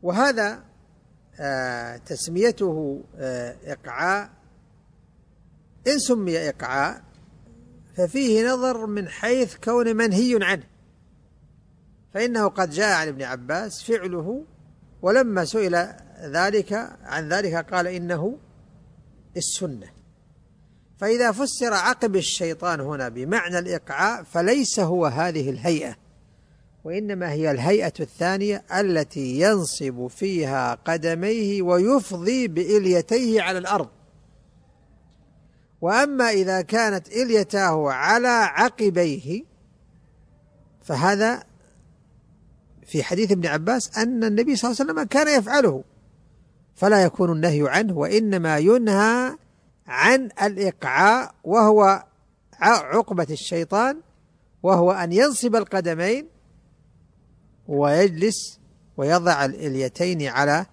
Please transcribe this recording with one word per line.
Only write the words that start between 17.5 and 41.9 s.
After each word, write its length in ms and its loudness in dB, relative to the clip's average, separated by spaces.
قال: 140 0
"إنه 500 -6
السنة". 580 -8
فإذا 340 2
فسر 420 -2
عقب 420 0
الشيطان 640 -2
هنا 300 -6
بمعنى 500 -4
الإقعاء 640 -2
فليس 560 0
هو 260 0
هذه 440 -2
الهيئة، 460 -4
وإنما 480 -6
هي 200 0
الهيئة 480 0
الثانية 640 -4
التي 680 -2
ينصب 680 0
فيها 680 -2
قدميه 840 -2
ويفضي 840 2
بإليتيه 960 2
على 160 -2
الأرض، 320 -2
وأما 480 2
إذا 320 0
كانت 460 -2
إليتاه 840 0
على 360 2
عقبيه 1160 0
فهذا 600 0